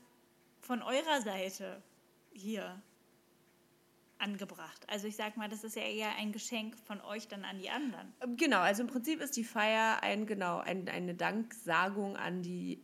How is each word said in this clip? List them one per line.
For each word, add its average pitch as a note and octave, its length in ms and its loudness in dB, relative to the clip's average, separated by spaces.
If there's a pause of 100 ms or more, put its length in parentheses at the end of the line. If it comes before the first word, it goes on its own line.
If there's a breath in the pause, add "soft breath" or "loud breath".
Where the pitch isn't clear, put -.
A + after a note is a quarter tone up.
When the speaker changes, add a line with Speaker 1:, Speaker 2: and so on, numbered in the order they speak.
(600)
Speaker 1:
von B3 200 -2
eurer C#4+ 400 2
Seite F#3+ 600 -4 (500)
hier G3 500 -6 (1400)
angebracht. F#3+ 680 -6
Also G#3 200 -4
ich G#3+ 80 -6
sag G#3+ 200 -4
mal, G#3+ 140 -4
das G#3+ 140 -8
ist A3 120 -8
ja A3 60 -2
eher G#3+ 340 -2
ein G#3 160 -2
Geschenk A3 460 -4
von - 240 -10
euch G#3+ 260 -8
dann G3+ 160 -10
an F#3+ 140 -6
die F#3+ 140 -8
anderen. G3+ 500 -4
Speaker 2:
Ähm, A#3+ 160 -4
genau, B3+ 220 6
also G3+ 240 6
im A#3+ 40 0
Prinzip C4+ 320 0
ist C#4 160 -4
die A#3 80 0
Feier A3 600 4
ein, G3+ 240 2
genau, F#3 320 0
ein, F3+ 300 -2
eine F3+ 260 -2
Danksagung G3 1000 2
an F3+ 260 -2
die F3 400 -4